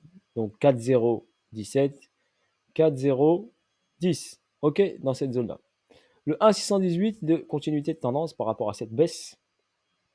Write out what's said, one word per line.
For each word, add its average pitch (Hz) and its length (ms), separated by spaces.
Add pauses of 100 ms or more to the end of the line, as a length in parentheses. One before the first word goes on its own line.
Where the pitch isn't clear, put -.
(340)
Donc 110 240
quatre 135 200
zéro, 117 500 (240)
dix-sept, 135 580 (640)
quatre 156 220
zéro, 143 540 (480)
dix. - 420 (220)
Ok, 147 180 (200)
dans 131 140
cette 135 180
zone-là. 117 260 (680)
Le 151 180
un 214 80
six - 100
cent 202 160
dix-huit 185 460
de 160 120
continuité 151 580
de - 40
tendance 143 360
par 107 120
rapport 107 240
à 104 40
cette 113 180
baisse - 480 (760)